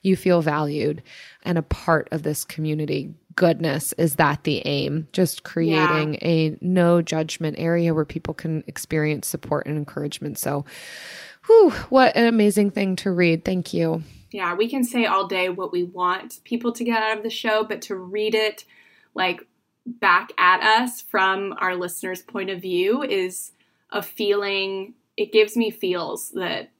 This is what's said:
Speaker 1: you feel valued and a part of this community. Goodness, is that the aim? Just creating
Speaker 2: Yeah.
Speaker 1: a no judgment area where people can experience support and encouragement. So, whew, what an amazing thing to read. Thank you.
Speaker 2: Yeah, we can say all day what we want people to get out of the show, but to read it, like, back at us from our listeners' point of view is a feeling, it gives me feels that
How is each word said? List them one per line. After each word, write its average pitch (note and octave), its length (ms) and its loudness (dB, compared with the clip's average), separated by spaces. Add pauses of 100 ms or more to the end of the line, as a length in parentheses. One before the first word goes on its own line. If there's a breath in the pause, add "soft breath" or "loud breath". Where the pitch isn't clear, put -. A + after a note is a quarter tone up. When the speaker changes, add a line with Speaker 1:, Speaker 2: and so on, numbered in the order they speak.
Speaker 1:
you F#3+ 140 4
feel F3 260 4
valued D3+ 580 -2 (440 loud breath)
and E3+ 120 0
a E3 60 2
part - 480 0
of D3+ 140 -4
this D3+ 200 -4
community. D3+ 720 -4 (220)
Goodness, D#3+ 560 2
is D3+ 240 0
that D3 260 2
the - 240 -2
aim? C#3+ 460 -2
Just - 320 0
creating D#3 720 2
Speaker 2:
Yeah. - 140 -4
Speaker 1:
a D#3+ 320 2
no F3 420 4
judgment D#3+ 540 -4
area E3+ 380 2
where D#3 100 2
people D#3+ 300 -8
can D#3+ 320 -6
experience D3+ 640 -4
support - 380 -4
and D3+ 100 -4
encouragement. D3 640 -8
So, C#3+ 260 -4 (840 loud breath)
whew, G#4+ 240 10 (180 loud breath)
what C4 280 6
an A#3 100 4
amazing G#3 460 4
thing F#3+ 240 -2
to F#3+ 160 -2
read. F3 320 2
Thank F3+ 280 -2
you. E3 300 0 (300 soft breath)
Speaker 2:
Yeah, F3+ 220 -4
we A3 140 0
can C4 140 -2
say A#3+ 240 0
all F#3+ 220 0
day F#3 220 0
what F3+ 200 -6
we F3 140 -2
want F3+ 580 -4
people A#3+ 300 -2
to A#3+ 100 -8
get A#3 180 0
out A3 160 -2
of G#3 60 -8
the A3+ 80 -4
show, A3 320 0
but G#3+ 200 -6
to G3+ 120 -8
read G#3 400 -4
it, G#3+ 300 -2 (500 soft breath)
like, F3+ 320 -2 (400)
back G3+ 500 0
at F3+ 240 4
us A#3 400 2
from F#3+ 580 0
our F#3 180 -2
listeners' F3+ 460 -8
point F#3+ 280 -8
of F3+ 100 -8
view F#3+ 440 0
is F#3 480 -4 (380)
a G3+ 120 -4
feeling, G3 920 -4 (220)
it G#3 160 -4
gives G#3+ 240 4
me A3 140 0
feels F3+ 640 -6
that F3 480 -6